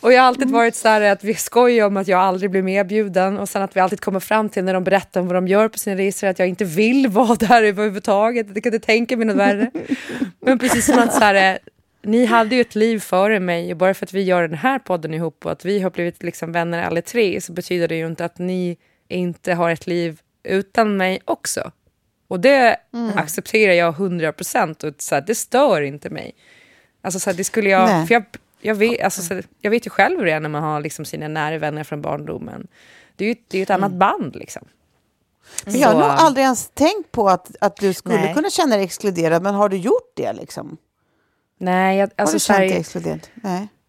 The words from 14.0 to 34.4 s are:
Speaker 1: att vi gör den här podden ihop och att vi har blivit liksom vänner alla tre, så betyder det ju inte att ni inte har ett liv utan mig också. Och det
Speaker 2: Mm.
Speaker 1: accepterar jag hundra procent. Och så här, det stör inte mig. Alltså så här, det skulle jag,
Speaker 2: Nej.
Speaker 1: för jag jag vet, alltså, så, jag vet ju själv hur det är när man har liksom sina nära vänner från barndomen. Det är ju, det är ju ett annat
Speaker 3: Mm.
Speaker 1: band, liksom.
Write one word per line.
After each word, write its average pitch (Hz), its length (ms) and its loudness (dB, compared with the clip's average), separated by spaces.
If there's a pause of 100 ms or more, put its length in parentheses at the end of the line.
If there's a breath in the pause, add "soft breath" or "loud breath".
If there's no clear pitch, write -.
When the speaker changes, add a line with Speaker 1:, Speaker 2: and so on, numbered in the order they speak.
Speaker 1:
att - 80 -18
vi 190 80 -2
gör 180 260 2
den 156 100 -6
här 254 220 0
podden 160 340 -6
ihop 160 320 -8
och 165 60 -4
att 165 140 -10
vi 202 140 0
har 185 100 -2
blivit 175 340 -6
liksom 170 280 -8
vänner 170 320 -2
alla 170 180 -2
tre, 190 400 -2
så 170 120 -14
betyder 175 340 -4
det 165 80 -4
ju 165 120 -4
inte 165 180 -8
att - 140 -12
ni 180 380 -4 (320)
inte 180 440 -4
har 170 160 0
ett 165 180 -4
liv 170 320 -4 (240)
utan 202 540 0
mig 185 280 0
också. - 460 -6 (580)
Och 185 100 -6
det 254 380 4 (160)
Speaker 2:
Mm. 226 240 -4
Speaker 1:
accepterar 190 560 0
jag 170 180 2
hundra 170 400 -4
procent. 180 520 -4
Och 151 140 -8
så - 180 -4
här, 139 120 0
det 240 80 -2
stör 240 460 2
inte 143 280 -8
mig. - 220 -12 (720 soft breath)
Alltså 190 160 -6
så 202 100 -4
här, 180 80 -2
det 190 60 -6
skulle 202 260 0
jag, 190 200 6
Speaker 2:
Nej. 170 180 2
Speaker 1:
för 226 60 4
jag 233 100 2 (380)
jag 214 140 -2
vet, 226 260 0
alltså, 185 200 -4
så, 180 200 -8 (200)
jag 208 100 0
vet 233 140 0
ju 208 40 -10
själv 302 300 0
hur 220 60 -2
det 160 60 2
är 156 80 0
när 151 100 -6
man 151 140 -6
har 151 180 -2
liksom 156 240 -10
sina 151 220 -10
nära 156 300 -4
vänner 151 260 -6
från 147 180 -10
barndomen. 151 680 -10 (480 soft breath)
Det 196 100 -6
är 220 40 -2
ju, 240 60 -4 (120)
det 208 100 -6
är - 20 -2
ju 190 40 -2
ett 196 60 -8
annat 196 220 0
Speaker 3:
Mm. 180 80 -10
Speaker 1:
band, 208 360 0
liksom. - 320 -16 (960 loud breath)